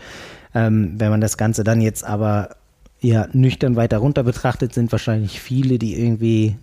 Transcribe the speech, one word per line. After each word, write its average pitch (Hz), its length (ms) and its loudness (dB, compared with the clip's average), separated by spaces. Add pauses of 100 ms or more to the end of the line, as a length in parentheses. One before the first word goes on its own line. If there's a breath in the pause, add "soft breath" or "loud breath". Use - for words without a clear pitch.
(560 loud breath)
Ähm, 110 400 2
wenn 107 140 0
man 107 100 2
das 107 160 0
Ganze 110 260 0
dann 113 180 2
jetzt 110 220 0
aber, 104 540 -2 (420)
ja, 113 340 2
nüchtern 127 440 2
weiter 113 220 2
runter 139 260 0
betrachtet, 123 500 -2
sind 117 160 0
wahrscheinlich 110 500 -2
viele, 127 380 0
die 110 240 -4
irgendwie, 110 600 2